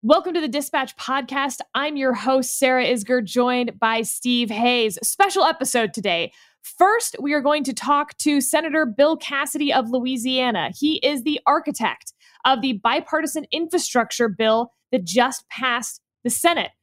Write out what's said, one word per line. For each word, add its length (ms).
Welcome 300
to 60
the 60
Dispatch 500
Podcast. 640
I'm 220
your 180
host, 420
Sarah 280
Isger, 400
joined 560
by 220
Steve 460
Hayes. 540
Special 400
episode 500
today. 380
First, 560
we 140
are 80
going 240
to 80
talk 460
to 220
Senator 460
Bill 300
Cassidy 560
of 180
Louisiana. 840
He 260
is 260
the 220
architect 680
of 180
the 120
bipartisan 760
infrastructure 760
bill 420
that 120
just 440
passed 520
the 80
Senate. 400